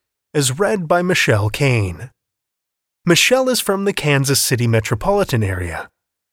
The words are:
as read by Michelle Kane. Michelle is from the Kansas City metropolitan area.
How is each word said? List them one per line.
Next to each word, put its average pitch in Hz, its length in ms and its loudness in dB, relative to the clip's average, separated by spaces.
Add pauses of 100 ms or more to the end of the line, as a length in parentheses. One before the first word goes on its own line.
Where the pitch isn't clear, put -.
(340)
as 135 260 0
read 196 300 -2
by 175 120 4
Michelle 123 480 2
Kane. 110 640 -2 (960)
Michelle 254 420 2
is 254 140 0
from 196 240 -2
the 202 80 0
Kansas 139 480 0
City 120 260 0
metropolitan 120 760 0
area. 90 480 -6 (440)